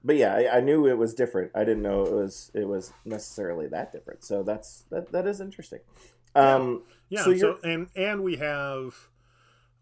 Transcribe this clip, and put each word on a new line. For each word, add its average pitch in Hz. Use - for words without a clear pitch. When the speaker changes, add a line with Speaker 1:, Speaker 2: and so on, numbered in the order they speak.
Speaker 1:
but 147
yeah, 104
I, 120
I 123
knew 143
it 127
was 113
different. 107
I 104
didn't 110
know 98
it 87
was, 98
it 107
was 95
necessarily 98
that -
different. -
So 101
that's, 107
that, 175
that 180
is 202
interesting. 196
Speaker 2:
Yeah. 135
Speaker 1:
Um, 123
Speaker 2:
Yeah, 202
Speaker 1:
so 185
Speaker 2:
so, 190
Speaker 1:
you're 165
Speaker 2:
and, 165
and 196
we 175
have, 139